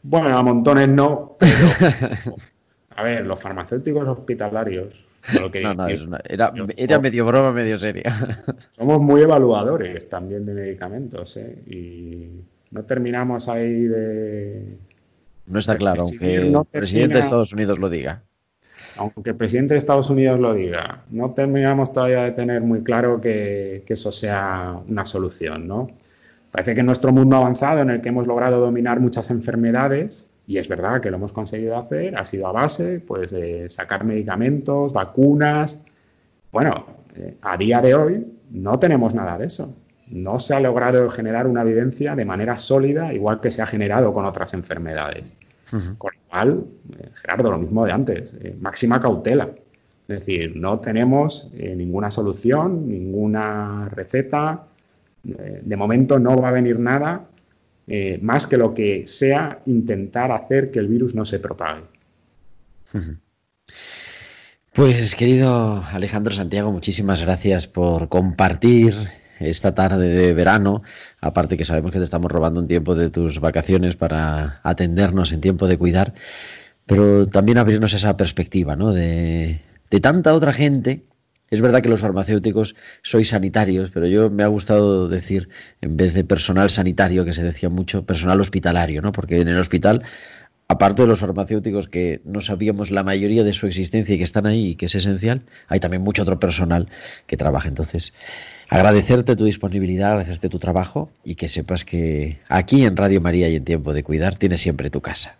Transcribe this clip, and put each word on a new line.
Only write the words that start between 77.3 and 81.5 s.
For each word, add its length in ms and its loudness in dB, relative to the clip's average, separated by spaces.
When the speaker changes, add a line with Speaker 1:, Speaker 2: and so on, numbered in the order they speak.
Speaker 2:
abrirnos 360 4
esa 240 0
perspectiva, 580 -2
¿no? 180 0
de, 680 -2
de 100 4
tanta 340 4
otra 200 4
gente. 520 0
Es 120 2